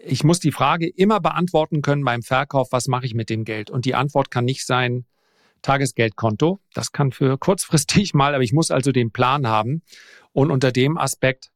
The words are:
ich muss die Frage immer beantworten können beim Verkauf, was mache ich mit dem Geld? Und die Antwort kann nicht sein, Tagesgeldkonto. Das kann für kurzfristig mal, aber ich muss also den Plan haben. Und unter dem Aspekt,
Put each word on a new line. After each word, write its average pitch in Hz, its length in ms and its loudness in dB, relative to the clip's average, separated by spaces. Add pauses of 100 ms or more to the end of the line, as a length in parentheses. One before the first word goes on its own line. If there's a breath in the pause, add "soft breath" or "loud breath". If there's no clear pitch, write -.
ich 143 220 -4
muss 175 160 4
die 151 120 0
Frage 160 360 0
immer 202 320 2
beantworten 160 600 0
können 143 220 0
beim 120 180 0
Verkauf, 131 480 0
was 127 180 -2
mache 127 160 -2
ich 120 80 -6
mit 113 160 -4
dem 110 160 -4
Geld? 110 260 -8
Und 123 140 -4
die 123 100 -2
Antwort 139 360 0
kann 123 160 -2
nicht 131 180 -4
sein, 123 400 -2 (560)
Tagesgeldkonto. 135 1000 0 (120)
Das - 200 -6
kann 131 200 -2
für 135 260 0
kurzfristig - 760 0
mal, 143 200 4
aber 131 100 2
ich 104 80 -2
muss 156 180 2
also 139 220 0
den 120 180 0
Plan 131 360 0
haben. 113 360 0 (500 loud breath)
Und 143 180 2
unter 135 200 2
dem 131 280 0
Aspekt, - 580 -2